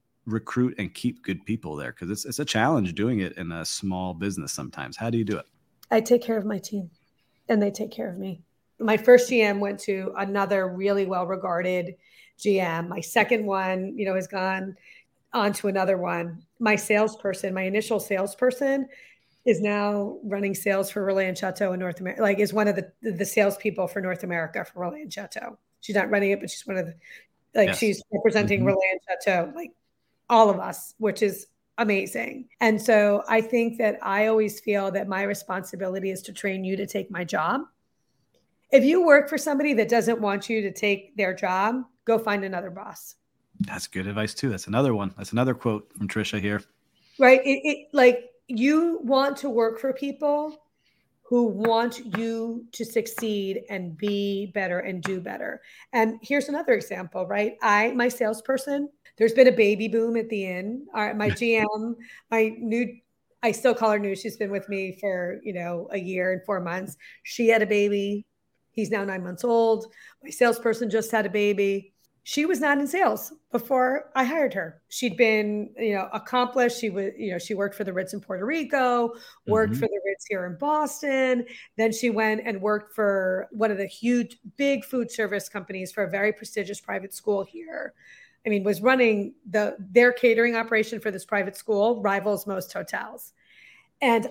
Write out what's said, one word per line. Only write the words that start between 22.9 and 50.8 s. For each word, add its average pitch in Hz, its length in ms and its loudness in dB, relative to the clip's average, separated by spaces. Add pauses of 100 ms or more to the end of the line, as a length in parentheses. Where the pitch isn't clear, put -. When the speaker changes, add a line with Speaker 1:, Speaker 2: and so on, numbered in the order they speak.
Speaker 2:
the, 226 100 -4
the 180 140 -4
salespeople 196 640 2
for 190 120 -6
North 185 240 -4
America 170 400 -4
for - 180 -12
Relais 233 200 -6
and 302 100 -14
Chateau. - 460 -12 (220)
She's 208 160 -8
not 196 160 2
running 202 180 2
it, 196 100 0
but - 120 -10
she's - 160 -12
one 196 100 -4
of 175 80 -2
the, 165 100 -12 (600)
like, 196 140 6
Speaker 1:
Yes. 190 100 -2
Speaker 2:
she's - 320 0
representing 208 480 2
Speaker 1:
Mm-hmm. 185 100 4
Speaker 2:
Relais 190 220 2
and 185 180 -4
Chateau, 180 460 0
like, 339 160 -12 (580)
all 220 200 8
of 190 100 2
us, 185 400 -10
which 220 240 0
is 190 240 -2 (320)
amazing. 226 720 -2 (100)
And 220 200 4
so 208 480 6
I 226 140 4
think 233 380 0
that 208 240 2
I 202 240 2
always 214 320 2
feel 202 320 0
that 196 160 -4
my 196 160 -2
responsibility 190 880 -6
is 190 120 -8
to 202 100 -14
train 190 300 -4
you 190 140 -2
to 202 80 -4
take 196 240 -8
my 180 140 -8
job. 180 380 -2 (1120)
If 269 120 8
you 339 200 4
work 285 240 8
for 311 120 -4
somebody 285 340 0
that 220 160 2
doesn't 233 320 2
want 202 280 -2
you 220 120 0
to 196 100 -4
take 196 460 -2
their 185 160 0
job, 202 500 0 (220)
go 226 140 4
find 208 260 0
another 190 240 -6
boss. 196 460 -16 (460)
Speaker 1:
That's - 260 -4
good 95 200 -6
advice 104 280 -2
too. 135 140 -2
That's 95 180 -6
another 123 260 2
one. 98 240 -2
That's 101 140 -12
another 123 240 2
quote 110 420 -4
from 101 100 -8
Trisha 104 320 -4
here. 101 220 -2 (560)
Speaker 2:
Right. 262 260 8
It, 269 200 0
it, 294 300 -2
like, 254 360 6 (180)
you 311 560 2
want 269 340 2
to 285 120 -6
work 226 300 0
for 269 140 -2
people 294 720 -4 (600)